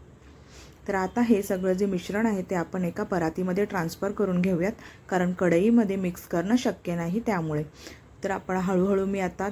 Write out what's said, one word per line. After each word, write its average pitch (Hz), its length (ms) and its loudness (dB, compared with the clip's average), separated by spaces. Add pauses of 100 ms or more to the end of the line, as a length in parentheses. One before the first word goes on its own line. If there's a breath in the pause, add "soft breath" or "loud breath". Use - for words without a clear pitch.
(880 loud breath)
तर 196 80 -2
आता 185 260 0
हे 226 200 6
सगळं 185 320 0
जे 190 120 2
मिश्रण 190 400 0
आहे, 202 160 2
ते 180 140 -4
आपण 180 280 -2
एका 170 200 -2
परातीमध्ये 180 600 0
ट्रान्सफर 202 460 -4
करून 190 300 0
घेऊयात, 185 400 0 (280 loud breath)
कारण 180 240 2
कढईमध्ये 190 640 4
मिक्स 185 320 -4
करणं 185 280 0
शक्य 185 400 -2
नाही 170 240 -2
त्यामुळे. 160 440 -2 (600 loud breath)
तर 196 80 -2
आपण 190 260 -2
हळूहळू 190 480 2
मी 196 140 -2
आता 190 320 -4